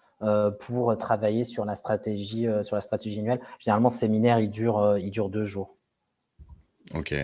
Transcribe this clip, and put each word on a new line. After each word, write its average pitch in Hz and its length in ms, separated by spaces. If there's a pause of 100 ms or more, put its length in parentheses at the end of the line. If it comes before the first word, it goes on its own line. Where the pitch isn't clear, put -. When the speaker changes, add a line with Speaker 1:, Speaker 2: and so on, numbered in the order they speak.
(200)
Speaker 1:
euh, 104 300
pour 117 480
travailler 110 460
sur 117 200
la 101 100
stratégie, 107 720
euh, 107 160
sur 104 140
la 101 60
stratégie 107 380
annuelle. 120 200 (200)
Généralement, 110 280
ce 117 100
séminaire, 113 420
il 104 100
dure, 110 280
euh, 104 220
il 98 100
dure 98 200
deux 107 160
jours. 98 280 (1200)
Speaker 2:
Ok, 80 300